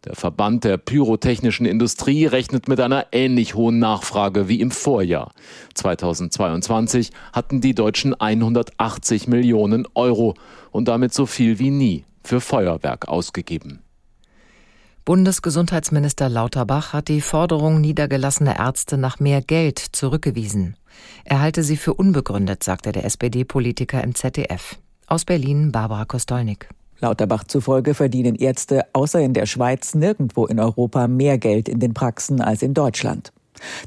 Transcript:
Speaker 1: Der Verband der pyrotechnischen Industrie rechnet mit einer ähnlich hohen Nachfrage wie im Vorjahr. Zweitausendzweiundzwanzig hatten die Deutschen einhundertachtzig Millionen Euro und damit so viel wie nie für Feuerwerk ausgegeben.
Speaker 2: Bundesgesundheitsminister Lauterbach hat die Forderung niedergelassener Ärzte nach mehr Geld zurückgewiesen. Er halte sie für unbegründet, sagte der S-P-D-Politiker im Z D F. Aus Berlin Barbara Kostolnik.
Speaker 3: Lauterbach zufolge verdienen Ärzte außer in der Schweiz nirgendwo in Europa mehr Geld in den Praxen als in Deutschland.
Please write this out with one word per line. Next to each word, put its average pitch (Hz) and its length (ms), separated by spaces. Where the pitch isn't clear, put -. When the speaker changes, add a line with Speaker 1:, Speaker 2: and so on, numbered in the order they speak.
Speaker 1:
Der - 100
Verband 104 480
der 98 140
pyrotechnischen 120 880
Industrie 120 600
rechnet 127 420
mit 131 120
einer 131 320
ähnlich 123 420
hohen 117 240
Nachfrage 101 680
wie 107 140
im 127 100
Vorjahr. 90 640
Zweitausendzweiundzwanzig 90 1400
hatten 127 280
die 127 140
Deutschen 110 440
einhundertachtzig 113 1080
Millionen 120 680
Euro 117 400
und 110 160
damit 120 260
so 139 120
viel 113 340
wie 135 120
nie 123 340
für 123 180
Feuerwerk 87 680
ausgegeben. 82 760
Speaker 2:
Bundesgesundheitsminister 165 1200
Lauterbach 120 640
hat 151 160
die 151 140
Forderung 156 580
niedergelassener 139 800
Ärzte 131 380
nach 131 220
mehr 139 220
Geld 156 380
zurückgewiesen. 107 960
Er 139 160
halte 156 240
sie 151 140
für - 160
unbegründet, 104 720
sagte 95 280
der 101 140
S-P-D-Politiker 123 1000
im 123 120
Z - 200
D 143 100
F. - 320
Aus 160 200
Berlin 147 460
Barbara 110 340
Kostolnik. 120 640
Speaker 3:
Lauterbach 110 440
zufolge 135 500
verdienen 127 420
Ärzte 131 460
außer 151 300
in 131 120
der - 120
Schweiz 127 480
nirgendwo 151 540
in 113 120
Europa 120 480
mehr 131 300
Geld 107 320
in 117 100
den 117 140
Praxen 127 480
als 110 220
in 139 100
Deutschland. - 580